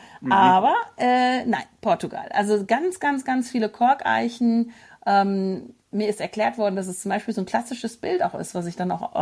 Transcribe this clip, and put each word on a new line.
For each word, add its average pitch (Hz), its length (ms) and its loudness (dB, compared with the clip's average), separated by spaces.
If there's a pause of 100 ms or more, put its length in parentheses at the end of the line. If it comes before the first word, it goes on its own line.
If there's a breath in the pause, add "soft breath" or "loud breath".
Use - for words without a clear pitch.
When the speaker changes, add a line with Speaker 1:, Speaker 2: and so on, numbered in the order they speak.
(200 loud breath)
Speaker 1:
Mhm. - 120 -2
Speaker 2:
Aber, 196 420 6 (220)
äh, 247 480 2
nein, 208 200 -2 (160)
Portugal. - 520 -2
Also 208 320 2
ganz, 311 360 0
ganz, 277 240 -2
ganz 262 260 -2
viele 220 180 0
Korkeichen. 233 1040 2 (340 loud breath)
Ähm, 196 680 0 (160)
mir 208 180 0
ist 208 120 -4
erklärt 233 380 -2
worden, 202 180 0
dass 190 100 -4
es 185 140 -8
zum - 100 -6
Beispiel 208 220 -2
so 202 80 -2
ein 190 60 -4
klassisches - 500 -6
Bild - 260 -2
auch - 120 -2
ist, - 200 -8
was 175 120 -4
ich 175 100 -8
dann 180 160 -2
auch, 175 300 -6